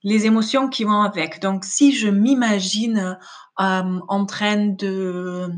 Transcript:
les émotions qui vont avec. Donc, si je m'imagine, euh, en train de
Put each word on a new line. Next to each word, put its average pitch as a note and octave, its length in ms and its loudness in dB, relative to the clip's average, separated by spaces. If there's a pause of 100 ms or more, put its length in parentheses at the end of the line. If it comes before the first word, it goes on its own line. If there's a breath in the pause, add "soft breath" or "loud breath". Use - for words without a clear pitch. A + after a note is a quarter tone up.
les G#3+ 220 2
émotions A3 420 2
qui A#3+ 160 -4
vont G#3 180 2
avec. F3+ 400 -4
Donc, F#3+ 220 -2
si C#4+ 300 4
je G#3+ 160 0
m'imagine, G#3 1080 2 (420 loud breath)
euh, F#3 480 0
en G3 180 0
train G#3 420 0
de F#3 920 -4